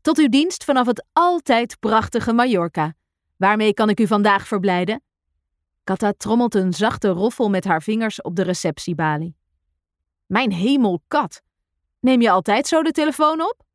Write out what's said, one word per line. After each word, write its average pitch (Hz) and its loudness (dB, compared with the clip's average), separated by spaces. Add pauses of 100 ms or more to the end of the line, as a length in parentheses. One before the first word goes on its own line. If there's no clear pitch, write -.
Tot 302 2
uw 294 4
dienst 294 0
vanaf 262 2
het 240 -2
altijd 320 0
prachtige 220 0
Mallorca. 175 0 (420)
Waarmee 214 2
kan 214 0
ik 202 0
u 220 0
vandaag 208 2
verblijden?" 190 -2 (840)
Cata 202 -2
trommelt 233 0
een 185 0
zachte 214 -2
roffel 208 0
met 190 -2
haar 165 0
vingers 220 -4
op 175 -8
de 190 0
receptiebalie. 160 -4 (920)
"Mijn 214 0
hemel, 202 0
Kat. 285 -4 (580)
Neem 254 4
je 220 4
altijd 202 0
zo 320 2
de 330 0
telefoon 311 0
op?" 403 -6